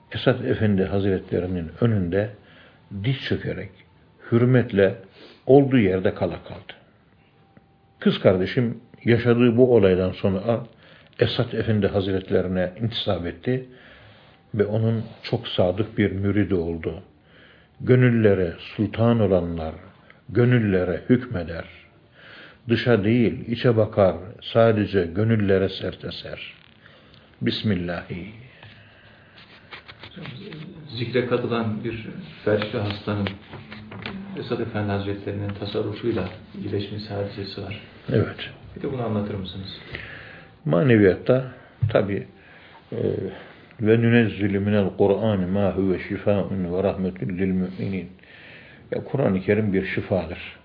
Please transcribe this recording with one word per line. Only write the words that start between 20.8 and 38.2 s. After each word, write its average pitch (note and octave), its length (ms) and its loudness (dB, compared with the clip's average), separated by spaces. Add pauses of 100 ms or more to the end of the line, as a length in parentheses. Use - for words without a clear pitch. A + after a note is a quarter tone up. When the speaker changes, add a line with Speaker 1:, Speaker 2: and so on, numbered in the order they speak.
Speaker 1:
hükmeder. F2 560 -2 (1040)
Dışa A#2 340 4
değil, A2 440 2
içe A#2+ 300 2
bakar, G2+ 380 4 (260)
sadece G#2 640 2
gönüllere G2 640 2
sert - 360 -10
eser. - 480 -14 (880)
Bismillahi. F2 840 -4 (2500)
Speaker 2:
Zikre A#2+ 400 -2
katılan A2+ 560 -2
bir A2+ 240 -8 (380)
felçli G#2+ 340 0
hastanın G2+ 500 -4 (1120)
Esad A#2 200 -4
Efendi G#2 320 -4
Hazretleri'nin G2+ 580 -6
tasarrufuyla G#2 800 -4 (320)
iyileşmesi G2+ 520 -6
hadisesi G2+ 500 -8
var. G2 180 -12 (280)
Speaker 1:
Evet. - 400 0 (260)